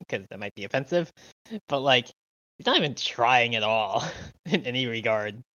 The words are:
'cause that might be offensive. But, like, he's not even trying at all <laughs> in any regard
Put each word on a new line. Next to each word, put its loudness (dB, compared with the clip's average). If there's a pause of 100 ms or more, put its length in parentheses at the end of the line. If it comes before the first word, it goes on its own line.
'cause -4
that -14
might -10
be -10
offensive. 0 (580)
But, 0
like, 4 (500)
he's -18
not 4
even 0
trying 2
at 0
all 0 (220)
<laughs> -20
in 0
any -2
regard -2 (140)